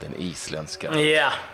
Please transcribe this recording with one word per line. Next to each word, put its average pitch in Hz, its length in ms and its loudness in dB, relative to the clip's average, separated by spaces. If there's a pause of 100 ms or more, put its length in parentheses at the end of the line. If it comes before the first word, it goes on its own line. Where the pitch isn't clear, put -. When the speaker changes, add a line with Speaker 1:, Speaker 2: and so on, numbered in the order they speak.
Speaker 1:
Den - 180 -10
isländska. 87 840 -6
Speaker 2:
Ja. 151 300 6 (240)